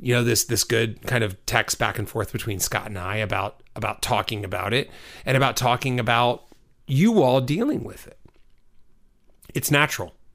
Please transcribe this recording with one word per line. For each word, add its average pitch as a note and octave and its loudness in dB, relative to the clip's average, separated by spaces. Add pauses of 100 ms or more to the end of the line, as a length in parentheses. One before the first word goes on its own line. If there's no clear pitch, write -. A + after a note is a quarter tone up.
you B2 2
know, A#2+ 2
this, A#2 2
this - 0
good A2+ -2
kind A#2 0
of G2 -6
text - 0
back A2+ -2
and G#2 -4
forth G#2+ -6
between G#2 -4
Scott - -2
and G#2 -8
I F#2 -6
about, G2+ -4 (140)
about G#2+ -6
talking G#2 -2
about F#2+ -4
it C3 -2 (340)
and C3 2
about C3 2
talking B2 0
about A#2+ 2 (420)
you F#3 6
all C3 6
dealing D#3 0
with - -14
it. - -20 (1400)
It's - -4
natural. C#3+ 0 (200)